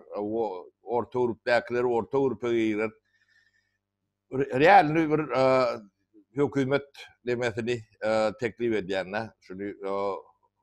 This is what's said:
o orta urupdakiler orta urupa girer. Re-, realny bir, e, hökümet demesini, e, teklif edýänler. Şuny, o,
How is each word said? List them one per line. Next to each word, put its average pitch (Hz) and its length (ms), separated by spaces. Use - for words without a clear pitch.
o 104 500
orta 117 360
urupdakiler 120 640
orta 120 360
urupa 120 340
girer. 110 380
Re-, 135 280
realny 160 500
bir, 151 200
e, 127 120
hökümet 139 540
demesini, 117 560
e, 110 360
teklif 117 320
edýänler. 98 580
Şuny, 98 340
o, 98 380